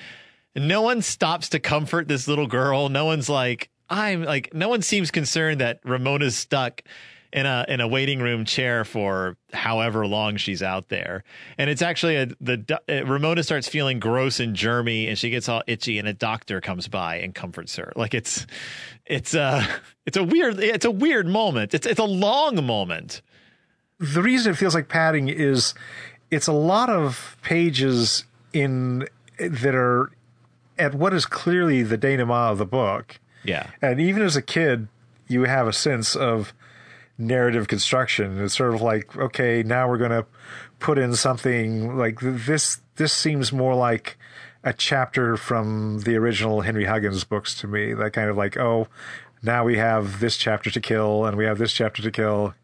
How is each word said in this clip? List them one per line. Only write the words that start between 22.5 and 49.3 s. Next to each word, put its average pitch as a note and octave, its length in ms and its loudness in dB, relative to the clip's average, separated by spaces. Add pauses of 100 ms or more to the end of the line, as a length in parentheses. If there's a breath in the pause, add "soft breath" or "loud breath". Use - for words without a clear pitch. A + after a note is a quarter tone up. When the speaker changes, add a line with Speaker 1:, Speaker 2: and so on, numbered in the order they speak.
Speaker 1:
moment. F2 560 -4 (760 soft breath)
Speaker 2:
The D#3+ 240 0
reason A#3 300 4
it D#3 40 -2
feels F3 180 2
like D#3 140 0
padding D#3+ 400 2
is C#3 460 2 (580 loud breath)
it's D#3 160 0
a D#3+ 40 2
lot F#3 380 4
of D3+ 520 0
pages C3+ 840 2 (280)
in, B2+ 540 0 (320)
that C3+ 380 0
are B2 340 4 (720)
at C#3+ 140 2
what F3+ 200 2
is D#3 120 0
clearly E3+ 580 2
the A2 120 2
denouement A#2+ 560 2
of G2 60 0
the G#2 80 -2
book. G#2+ 540 -2 (240 soft breath)
Speaker 1:
Yeah. D#2 240 -4 (120)
Speaker 2:
And C3 200 2
even G3 220 2
as F3 120 2
a C#3 80 0
kid, B2+ 460 2 (400)
you B2+ 160 4
have B2+ 240 4
a G#2+ 40 2
sense A#2+ 440 0
of A#2 360 0 (640 loud breath)
narrative A#2 500 2
construction. G#2 760 0
It's G2+ 140 -2
sort B2 180 2
of A2 60 -2
like, A2 340 0
okay, A#2+ 480 0
now B2 260 2
we're B2 100 2
gonna A#2 260 2 (540 loud breath)
put D3+ 180 2
in B2 180 2
something A#2 840 0
like A2+ 220 0
th-, B2+ 260 -4
this. D3+ 340 0 (160)
This D#3 160 0
seems C#3+ 400 0
more C3 220 2
like A#2+ 420 0 (480 loud breath)
a B2+ 80 0
chapter B2 640 0
from G#2+ 640 -2
the A2+ 160 2
original A2 460 2
Henry G#2+ 240 0
Huggins G2+ 380 0
books - 320 -4
to - 120 -10
me. G#2 240 -2
That A2 220 -4
kind G#2+ 160 0
of G2+ 80 -2
like, G2+ 180 -2
oh, A#2 320 0 (540 loud breath)